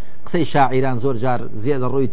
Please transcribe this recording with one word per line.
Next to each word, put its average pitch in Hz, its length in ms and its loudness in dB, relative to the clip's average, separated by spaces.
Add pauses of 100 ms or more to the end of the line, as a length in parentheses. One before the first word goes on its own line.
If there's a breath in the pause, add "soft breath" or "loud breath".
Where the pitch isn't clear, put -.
(260 loud breath)
قسەی 170 180 0
شاعیران 131 520 2
زۆر 123 200 0
جار 120 240 0 (220)
زیادە 127 300 0
ڕووی 135 200 2